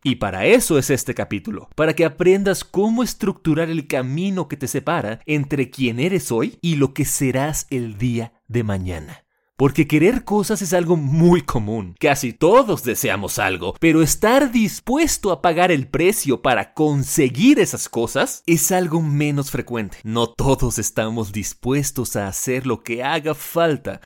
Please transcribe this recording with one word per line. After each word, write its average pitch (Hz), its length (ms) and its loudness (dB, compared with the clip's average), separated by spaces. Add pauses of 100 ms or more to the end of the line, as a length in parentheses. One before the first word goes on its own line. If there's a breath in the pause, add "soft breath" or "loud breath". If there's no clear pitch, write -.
Y 127 140 0
para 95 300 -2
eso 185 320 4
es 135 100 0
este 127 260 -2
capítulo, - 640 -8
para 156 160 2
que 160 140 2
aprendas 185 580 2
cómo 220 380 0
estructurar 170 640 -2
el 160 180 -4
camino 156 640 -4
que 147 80 -10
te 131 120 -6
separa 127 580 -4
entre 143 420 -2
quien 120 320 -2
eres 175 320 -2
hoy 117 300 -2
y 170 140 0
lo 139 180 2
que 147 100 -2
serás 139 640 -2
el 120 280 -6
día 117 340 -4 (140)
de 117 160 -2
mañana. 92 600 -6 (340)
Porque 143 300 2
querer 151 380 2
cosas 208 380 0
es 170 100 -6
algo 175 240 2
muy 160 460 4
común. 107 580 -4
Casi 135 320 2
todos 202 500 4
deseamos 104 560 -2
algo, 95 400 -2
pero 160 240 4
estar 240 480 2
dispuesto 233 800 0
a 165 120 -2
pagar 180 280 2
el 143 160 0
precio - 560 0
para 113 320 0
conseguir 151 880 2
esas - 280 -2
cosas - 580 -2
es 170 260 2
algo 170 280 0
menos 147 500 -2
frecuente. 117 520 -6
No 117 260 -2
todos 127 500 0
estamos 110 540 -4
dispuestos 127 840 -4
a 101 100 -4
hacer 127 400 -4
lo 117 160 -4
que 117 220 -6
haga 151 300 -2
falta 147 720 -2